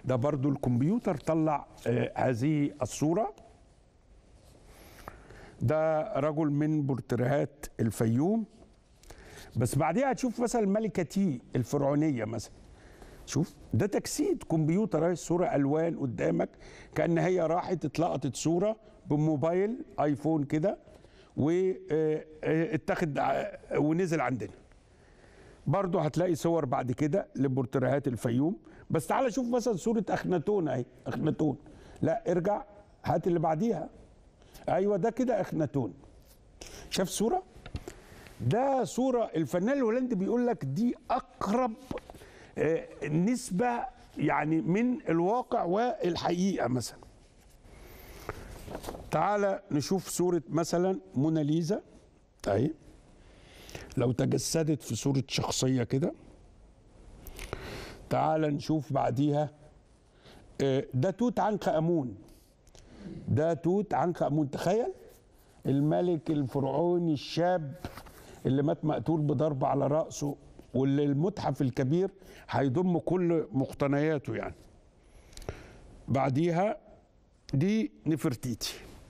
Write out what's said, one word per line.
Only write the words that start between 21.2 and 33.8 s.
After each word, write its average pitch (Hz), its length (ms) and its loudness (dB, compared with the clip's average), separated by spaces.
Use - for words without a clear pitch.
و، 135 120 4
آه، 185 240 2
آه، 160 320 0
اتاخد 156 440 -2
ع-، 139 320 0
ونزل 160 440 2
عندنا. 123 320 -2
برضو 180 320 2
هتلاقي 156 360 2
صور 165 300 2
بعد 131 260 -2
كده 147 440 0
لبورتريهات 131 720 2
الفيوم، 127 500 0
بس 156 180 0
تعال 226 260 2
شوف 254 140 -2
مثلًا 240 260 0
صورة 214 360 0
أخناتون 180 580 0
اهي، 127 180 -2
أخناتون. 147 500 0
لا، 160 300 0
ارجع، 185 320 0
هات 170 220 2
اللي 170 120 4
بعديها. 165 500 0